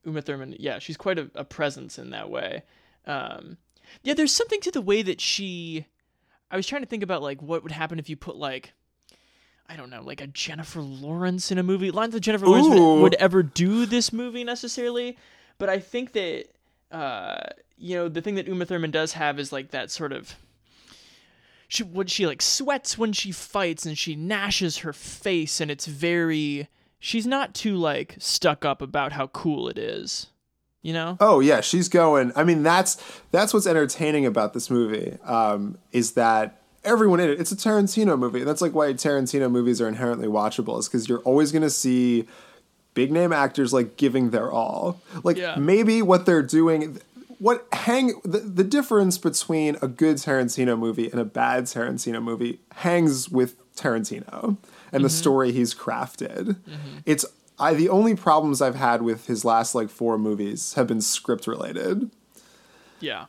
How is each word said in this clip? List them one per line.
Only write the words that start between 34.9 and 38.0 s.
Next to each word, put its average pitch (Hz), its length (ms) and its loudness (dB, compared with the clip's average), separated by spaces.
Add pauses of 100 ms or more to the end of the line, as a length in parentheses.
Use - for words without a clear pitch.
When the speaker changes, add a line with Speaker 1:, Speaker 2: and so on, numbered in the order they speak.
Speaker 2:
um, 104 520 0 (140)
is 117 220 -2
that 113 500 2 (240)
everyone 208 340 4
in 175 80 2
it. 147 120 0
It's 170 120 -4
a 196 40 -6
Tarantino 208 600 2